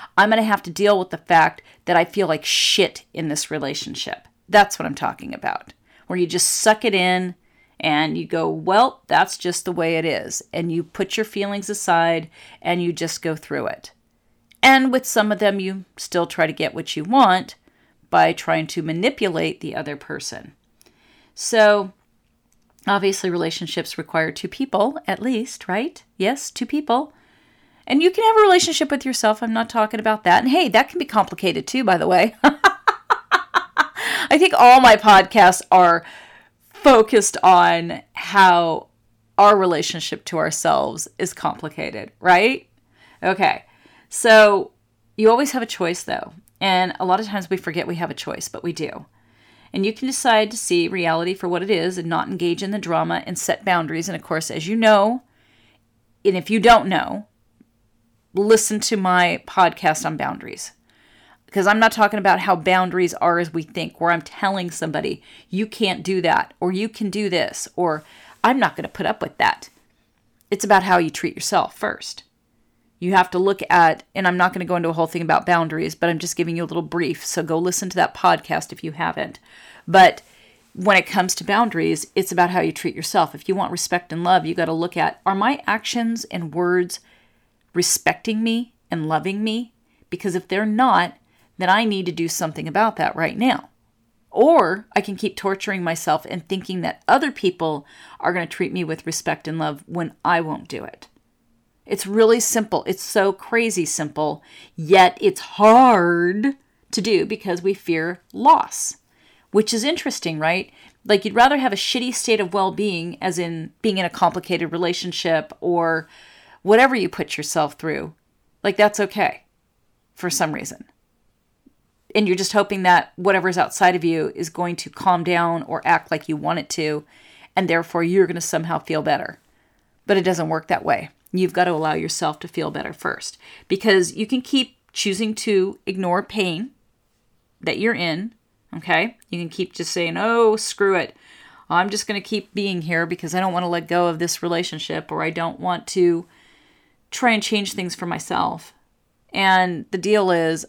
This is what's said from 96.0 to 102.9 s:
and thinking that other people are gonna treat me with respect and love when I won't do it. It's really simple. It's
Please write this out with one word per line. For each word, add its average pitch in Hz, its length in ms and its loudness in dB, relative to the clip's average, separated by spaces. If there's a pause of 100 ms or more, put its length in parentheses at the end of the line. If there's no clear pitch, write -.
and 170 180 -12
thinking 185 360 -6
that - 260 -8
other 269 240 2
people 160 540 -4 (340)
are 175 140 -2
gonna 175 120 -6
treat - 280 -6
me 180 100 -4
with 160 220 -8
respect 160 420 -8
and 160 100 -6
love 151 280 -6
when 170 260 -8 (100)
I 170 200 0
won't 156 260 -10
do - 160 -12
it. - 240 -20 (800)
It's 196 160 -6
really 220 320 4
simple. 214 480 -2
It's 185 160 -6